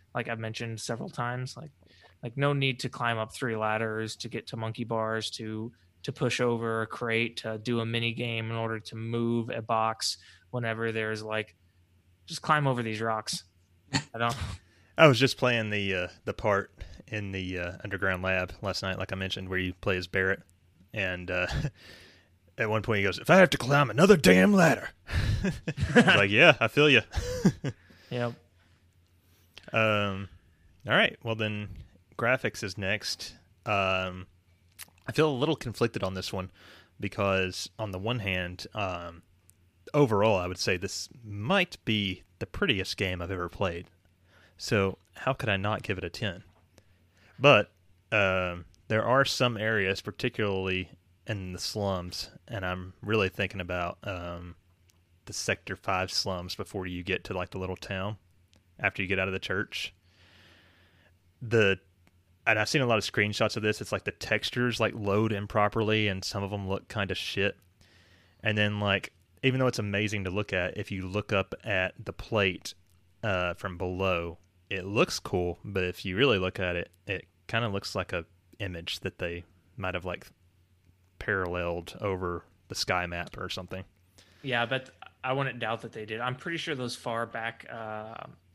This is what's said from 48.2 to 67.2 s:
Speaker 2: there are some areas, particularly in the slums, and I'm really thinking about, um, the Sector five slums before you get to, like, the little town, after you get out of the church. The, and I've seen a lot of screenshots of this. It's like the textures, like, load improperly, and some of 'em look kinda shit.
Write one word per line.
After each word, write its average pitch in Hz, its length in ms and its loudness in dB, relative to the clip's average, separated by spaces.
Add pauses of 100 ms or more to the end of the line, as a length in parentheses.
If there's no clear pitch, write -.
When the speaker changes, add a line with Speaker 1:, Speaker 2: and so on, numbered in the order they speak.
Speaker 2:
there 110 160 2
are 127 200 4
some 123 320 0
areas, 101 440 2
particularly 95 920 -2 (360)
in 95 260 -4
the 90 80 -10
slums, 95 720 -4 (180)
and 101 160 -6
I'm 90 380 -6
really 104 260 2
thinking 98 320 -4
about, 87 420 -4
um, 87 540 -8 (720)
the 113 60 -12
Sector - 440 -4
five 92 340 -2
slums 90 460 -4
before 95 300 -6
you 90 180 -6
get 92 200 -2
to, 101 100 -6
like, 90 160 -4
the - 80 -8
little 92 180 -4
town, 98 400 -6 (640)
after 101 200 0
you 95 80 -2
get 95 120 2
out 95 80 0
of 95 60 -2
the 95 40 -4
church. - 560 -4 (1500)
The, 107 380 4 (680)
and 110 120 4
I've 107 100 2
seen 151 140 2
a 123 40 2
lot 117 120 4
of 101 60 0
screenshots 104 520 0
of 107 60 -4
this. 107 180 0
It's - 120 -8
like 98 120 -4
the - 60 -4
textures, 113 720 -2
like, 110 140 2
load 107 380 2
improperly, 107 760 2
and 95 160 -2
some - 180 -4
of 98 100 -4
'em 101 160 -4
look 98 200 -4
kinda 98 260 -2
shit. - 420 -2 (840)